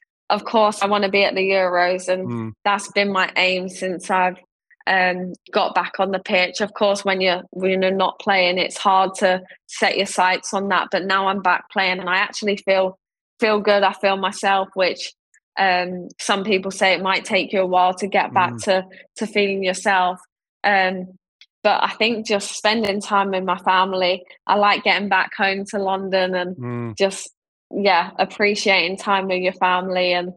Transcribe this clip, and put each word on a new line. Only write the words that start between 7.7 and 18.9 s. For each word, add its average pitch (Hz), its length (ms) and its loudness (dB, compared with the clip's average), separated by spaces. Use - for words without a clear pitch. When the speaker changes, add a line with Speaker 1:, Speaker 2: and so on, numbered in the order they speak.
Speaker 1:
you're 185 100 2
not 190 280 0
playing, 185 380 2
it's - 200 -2
hard 190 380 2
to 185 260 2
set - 300 -2
your 196 100 0
sights 185 460 0
on 196 160 -2
that. 180 220 0
But 180 140 -2
now 190 220 0
I'm 196 140 -2
back 180 300 0
playing, 185 280 0
and 180 100 -6
I 180 80 2
actually 202 400 -2
feel, 190 400 0
feel 214 200 2
good. 202 240 4
I 196 100 4
feel 196 240 0
myself, 196 580 0
which, - 380 -2
um, 180 480 0
some 196 240 -2
people 190 280 -2
say 190 220 2
it 175 80 0
might 190 240 -2
take 190 260 -2
you 196 100 2
a 190 60 0
while 180 280 4
to 196 120 -4
get 190 260 0
back 180 200 2
Speaker 2:
Mm. 113 100 -10
Speaker 1:
to, 185 220 0